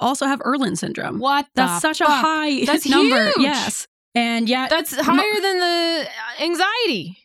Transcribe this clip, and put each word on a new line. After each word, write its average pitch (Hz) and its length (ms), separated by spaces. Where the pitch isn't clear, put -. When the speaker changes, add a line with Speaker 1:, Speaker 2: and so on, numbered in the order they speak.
Speaker 1:
also 277 260
have 269 180
Irlen 262 320
syndrome. - 420
Speaker 2:
What 277 360
Speaker 1:
That's 254 200
Speaker 2:
the 233 60
Speaker 1:
such 311 200
a 349 60
Speaker 2:
fuck? 277 180
Speaker 1:
high 302 400
Speaker 2:
That's 294 220
Speaker 1:
<laughs> - 20
number. 370 380
Speaker 2:
huge. 587 120
Speaker 1:
Yes. 269 480
And 233 340
yet 254 220
Speaker 2:
That's 320 260
Speaker 1:
mo- - 80
Speaker 2:
higher 415 360
than 381 180
the, 339 500
uh, - 340
anxiety. 330 840